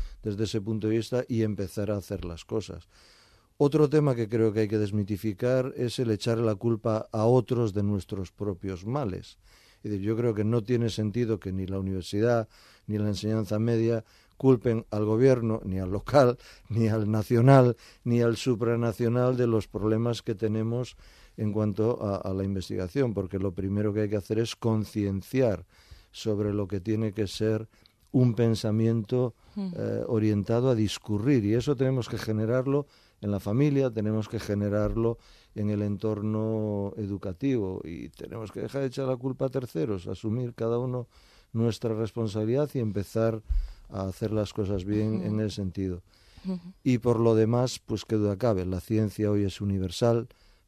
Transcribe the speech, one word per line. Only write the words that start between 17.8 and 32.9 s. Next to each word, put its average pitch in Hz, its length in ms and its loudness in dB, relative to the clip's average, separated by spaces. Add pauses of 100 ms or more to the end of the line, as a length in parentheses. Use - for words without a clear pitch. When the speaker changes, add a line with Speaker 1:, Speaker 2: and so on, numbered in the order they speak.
Speaker 1:
ni 120 180 2
al 117 160 2
supranacional 117 1000 0
de 123 100 2
los 110 200 2
problemas 110 540 0
que 117 140 -4
tenemos 110 600 -2 (420)
en 107 140 -2
cuanto 107 520 0
a, 98 140 0
a 95 160 -4
la 95 100 0
investigación, 98 720 -2
porque 95 260 -2
lo 98 140 -2
primero 101 400 -2
que 107 80 0
hay 104 80 -2
que 104 80 -2
hacer 107 220 -2
es 117 160 -2
concienciar 104 1080 0 (460)
sobre 104 420 -2
lo 101 140 -2
que 98 120 -4
tiene 110 340 -2
que 107 140 -2
ser 110 400 -2 (440)
un 127 240 4
pensamiento, 113 960 2 (220)
Speaker 2:
Ujú. 196 200 -6
Speaker 1:
eh, 107 320 -4
orientado 110 640 2
a 127 60 4
discurrir, 107 680 0
y 101 100 2
eso 123 200 0
tenemos 131 340 0
que 117 100 -6
generarlo 127 640 0 (360)